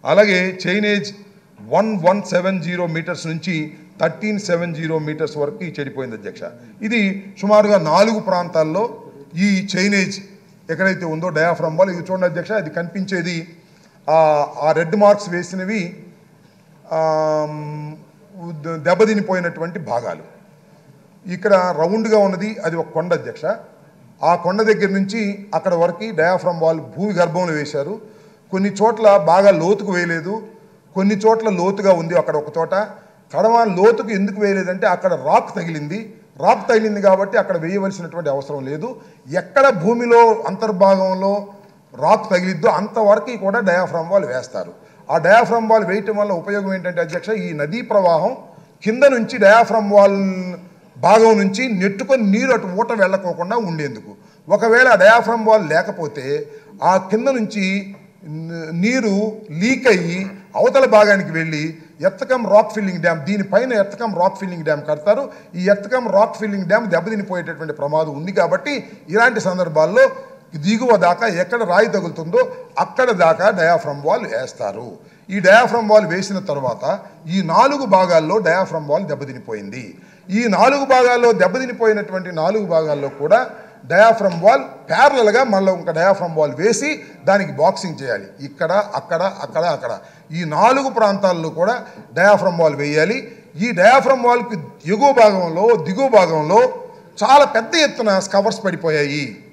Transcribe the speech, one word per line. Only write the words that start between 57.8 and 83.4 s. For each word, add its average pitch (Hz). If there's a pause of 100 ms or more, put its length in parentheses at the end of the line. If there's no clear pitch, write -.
న-, 160
నీరు 214 (440)
లీక్ 247
అయ్యి 185 (260)
అవతల 262
భాగానికి 208
వెళ్ళి, 160 (280)
ఎత్తకం 240
రాక్ 208
ఫిల్లింగ్ 185
డ్యామ్, 160
దీనిపైన 208
ఎత్తకం 208
రాక్ 185
ఫిల్లింగ్ 175
డ్యామ్ 151
కడతారు. 208 (240)
ఈ 185
ఎత్తకం 208
రాక్ 226
ఫిల్లింగ్ 202
డ్యామ్ 214
దెబ్బతినిపోయేటటువంటి 170
ప్రమాదం 147
ఉంది. 175
కాబట్టి 196 (360)
ఇలాంటి 226
సందర్భాల్లో 180 (600)
దిగువ 226
దాకా 175
ఎక్కడ 185
రాయి 196
తగులుతుందో 170 (380)
అక్కడ 247
దాకా 180
డయాఫ్రమ్ 160
వాల్ 202
వేస్తారు. 117 (420)
ఈ 196
డయాఫ్రమ్ 214
వాల్ 214
వేసిన 190
తర్వాత 139 (280)
ఈ 185
నాలుగు 254
భాగాల్లో 185
డయాఫ్రమ్ 165
వాల్ 180
దెబ్బతినిపోయింది. 117 (320)
ఈ 226
నాలుగు 254
భాగాల్లో 247
దెబ్బతినిపోయినటువంటి 202
నాలుగు 185
భాగాల్లో 156
కూడా 180 (360)